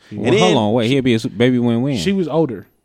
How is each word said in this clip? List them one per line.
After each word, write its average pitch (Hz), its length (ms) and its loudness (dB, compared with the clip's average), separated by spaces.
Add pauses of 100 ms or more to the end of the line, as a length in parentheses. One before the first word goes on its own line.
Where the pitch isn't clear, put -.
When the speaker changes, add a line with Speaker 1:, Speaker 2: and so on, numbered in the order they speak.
(120)
Speaker 1:
Well, 107 140 -8
Speaker 2:
And 147 120 2
Speaker 1:
hold 185 140 4
Speaker 2:
then 151 60 2
Speaker 1:
on, 107 160 0
wait. 117 140 0
He'll 135 160 0
be 127 100 2
a 113 60 0
su-, - 100 -6
baby 123 300 2
when 120 240 0
when? 139 140 -4
Speaker 3:
She 175 140 -2
was 190 160 -2
older. 131 380 -2 (200)